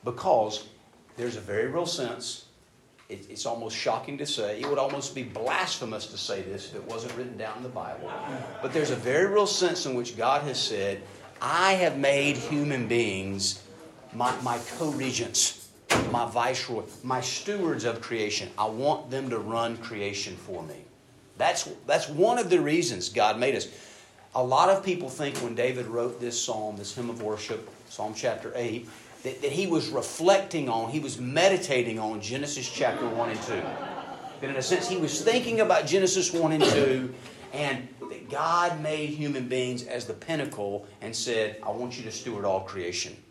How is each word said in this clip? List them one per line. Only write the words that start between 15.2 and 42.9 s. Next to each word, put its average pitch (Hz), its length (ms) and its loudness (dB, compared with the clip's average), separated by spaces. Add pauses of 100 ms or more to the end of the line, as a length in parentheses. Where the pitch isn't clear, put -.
my 117 140 2
viceroy, 120 560 0 (200)
my 127 180 -2
stewards 160 640 -2
of 113 160 0
creation. 104 580 -2
I 107 80 2
want 123 440 0
them 135 200 -4
to 113 80 0
run 113 400 -2
creation 101 580 -6
for 87 260 -10
me." 78 140 -12 (600)
That's, 156 320 0 (180)
that's 156 220 2
one 202 300 4
of 190 120 0
the 175 100 8
reasons 147 480 2
God 110 300 4
made 127 160 4
us. 92 120 -2 (680)
A 127 80 4
lot 139 260 6
of 190 160 6
people 147 240 0
think 143 300 -4
when 120 160 -4
David 123 320 0
wrote 120 340 -2
this 120 200 -2
psalm, 107 360 -4
this 101 180 -10
hymn 120 140 -4
of 117 140 -8
worship, 107 460 -4 (200)
Psalm 107 260 -6
chapter 110 400 -2
eight, 120 340 -4 (340)
that, 131 200 -6
that 143 80 0
he 185 160 0
was 165 220 2
reflecting 165 800 4
on, 117 220 0
he 151 100 0
was 120 180 -6
meditating 131 800 4
on 110 220 -2
Genesis 131 480 -6
chapter 123 400 0
one 117 220 0
and 107 120 -4
two. 110 200 -2 (800)
That 139 100 -4
in 135 60 -4
a 131 60 0
sense, - 260 2
he 185 80 0
was 156 260 0
thinking 226 380 4
about 175 260 6
Genesis 185 460 4
one 160 200 4
and 156 100 6
two, 131 520 4 (380)
and 139 360 -2 (220)
that - 200 -14
God 165 500 2
made 151 300 -2
human 143 380 -2
beings 127 380 0
as 123 200 -6
the 110 80 -6
pinnacle 104 720 -4 (140)
and 113 140 -8
said, 110 480 0
"I 104 80 -2
want 123 260 -4
you 147 80 -10
to 110 80 -8
steward 104 320 -6
all 95 160 4
creation." 90 560 -6 (140)